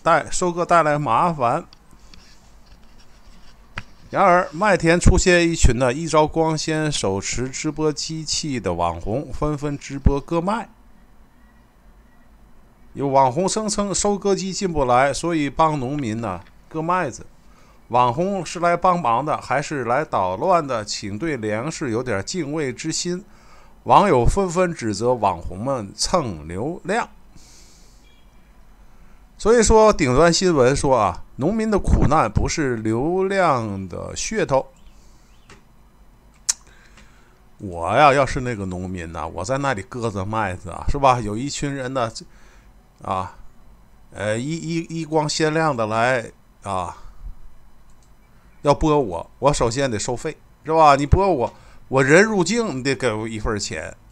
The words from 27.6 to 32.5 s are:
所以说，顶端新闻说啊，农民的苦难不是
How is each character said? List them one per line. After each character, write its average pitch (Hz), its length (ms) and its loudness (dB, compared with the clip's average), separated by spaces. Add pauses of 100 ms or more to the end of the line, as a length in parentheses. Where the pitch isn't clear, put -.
所 233 200 4
以 220 60 6
说， 220 300 8
顶 139 200 2
端 165 200 6
新 180 200 2
闻 135 220 6
说 131 220 2
啊， 95 260 0 (140)
农 165 180 -2
民 220 160 -2
的 190 80 2
苦 - 300 4
难 151 200 2
不 - 200 0
是 131 260 -2